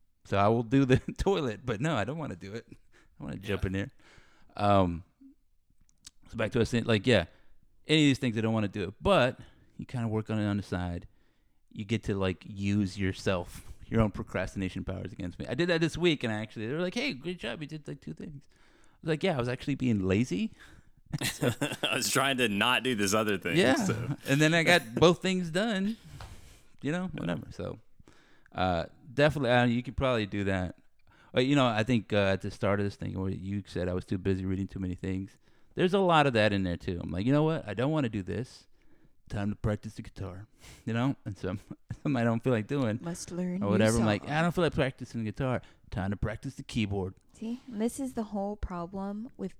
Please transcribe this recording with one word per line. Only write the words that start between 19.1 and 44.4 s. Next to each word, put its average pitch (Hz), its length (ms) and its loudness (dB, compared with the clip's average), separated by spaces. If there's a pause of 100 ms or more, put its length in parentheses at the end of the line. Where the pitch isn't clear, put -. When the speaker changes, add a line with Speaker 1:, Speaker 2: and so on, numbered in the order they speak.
Speaker 1:
"Yeah, 180 140 2
I - 20 -2
was 123 100 0
actually 127 280 -4
being 107 300 2
lazy." 127 460 2 (600)
<laughs> - 80 -2
Speaker 2:
<laughs> - 220 -4
I - 520 0
was 120 160 0
trying 135 280 2
to 123 100 4
not 110 340 2
do 127 120 2
this 101 200 2
other 107 240 4
thing, 85 180 0
Speaker 1:
Yeah, 202 200 6
Speaker 2:
so. 139 400 0 (120)
Speaker 1:
and 139 120 4
then 156 140 4
I 165 80 4
got 160 320 2
Speaker 2:
<laughs> - 0 -
Speaker 1:
both 160 280 6
things 185 280 -2
done. 202 460 -2 (840)
You 139 100 -4
know, 180 220 -4
Speaker 2:
Yeah. - 60 -8
Speaker 1:
whatever. - 320 -4
So, 92 260 -10 (760)
uh, 90 300 0 (280)
definitely, 143 380 2
uh, 123 140 6
you 120 180 2
could 120 140 -12
probably 123 300 2
do 101 180 -2
that. 95 320 -2 (560)
But, 127 140 2
you 143 100 4
know, 131 100 6
I 107 160 2
think, 110 300 0
uh, 107 40 4 (160)
at 95 80 0
the 104 100 -6
start 101 300 0
of 101 60 0
this 101 100 -6
thing, 98 240 -8
where 95 100 -2
you 95 360 -4
said 90 220 -4
I 90 60 0
was 92 100 -4
too 101 140 -4
busy 95 260 0
reading 95 240 -2
too - 100 -10
many 92 160 -4
things, 95 420 -6 (380)
there's 175 200 2
a 202 40 4
lot 170 280 6
of 135 80 2
that 107 180 4
in 98 100 2
there, 87 140 0
too. 87 260 -6
I'm 87 80 -6
like, 87 160 -4
"You 131 60 2
know 147 100 4
what? 156 260 0
I 104 60 -6
don't 123 180 0
wanna 147 160 0
do 107 140 -4
this. 95 440 -8 (600)
Time 104 220 -4
to 101 60 -6
practice 107 380 -4
the 117 80 -12
guitar," 95 440 -12 (200)
<laughs> - 200 -20
you 113 60 -2
know? 123 220 0 (100)
And 101 120 -8
so 104 200 -4 (220)
<laughs> - 240 -14
something 139 140 0
I 117 80 0
don't 117 180 2
feel 131 100 2
like 107 140 0
doing 120 360 -2
Speaker 3:
Must 170 300 -8
learn 180 240 -4
Speaker 1:
or 196 100 -4
Speaker 3:
new 101 40 2
Speaker 1:
whatever. 110 280 4
I'm 113 80 4
like, 104 160 2
Speaker 3:
song. - 100 -8
Speaker 1:
"I 156 100 2